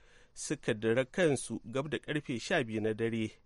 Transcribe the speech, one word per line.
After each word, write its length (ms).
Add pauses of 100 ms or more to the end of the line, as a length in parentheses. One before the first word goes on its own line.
(340)
suka 400
dira 320
kansu 580
gab 260
da 100
karfe 420
sha 220
biyu 180
na 120
dare. 380 (140)